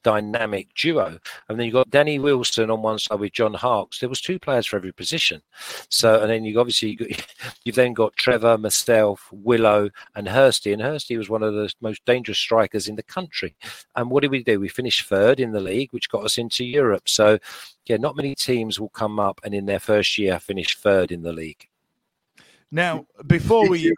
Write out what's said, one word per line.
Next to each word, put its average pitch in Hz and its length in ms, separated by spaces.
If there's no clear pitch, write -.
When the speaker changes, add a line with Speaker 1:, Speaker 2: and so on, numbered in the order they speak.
Speaker 1:
dynamic 107 720
duo. 139 420
And 110 100
then 120 80
you've 113 80
got 127 160
Danny 147 300
Wilson 123 500
on 110 120
one 110 180
side 104 220
with 104 100
John 110 220
Harkes. 113 460
There 123 100
was 131 100
two 185 180
players 127 280
for - 100
every 92 160
position. 90 500
So, 110 340
and 107 80
then 113 140
you 110 160
obviously, 113 300
you 104 80
got, - 460
<laughs> - 200
you've 117 120
then 123 180
got 107 240
Trevor, 117 400
myself, 107 720
Willow, 104 580
and 104 140
Hursty. 117 460
And 107 80
Hursty 135 360
was 104 120
one 110 120
of 107 120
the 104 260
most 113 240
dangerous 123 340
strikers 107 520
in 107 80
the 107 60
country. - 520
And 123 160
what 139 120
did 139 80
we 131 120
do? 107 160
We 98 80
finished - 400
third 110 320
in 117 140
the 101 80
league, 101 320
which 120 160
got 107 160
us - 120
into 120 280
Europe. 123 420
So, 107 320
yeah, 113 100
not 139 220
many 139 180
teams 110 460
will 107 80
come 107 320
up 98 240
and 104 100
in 98 120
their 98 120
first 104 380
year 95 200
finish 95 400
third 95 360
in 85 80
the 85 100
league. 80 380
Speaker 2:
Now, 165 340
before 180 380
Speaker 3:
Did 190 80
Speaker 2:
we, 170 80
Speaker 3:
you 160 180